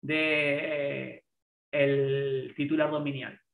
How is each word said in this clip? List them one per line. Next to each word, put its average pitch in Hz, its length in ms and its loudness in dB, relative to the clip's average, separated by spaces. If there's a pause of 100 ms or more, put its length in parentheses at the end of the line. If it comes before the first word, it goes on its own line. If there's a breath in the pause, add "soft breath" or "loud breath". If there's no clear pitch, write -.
de, 151 600 2
eh, 139 600 -4 (480)
el 139 840 2
titular 151 340 2
dominial. 139 500 -4 (140)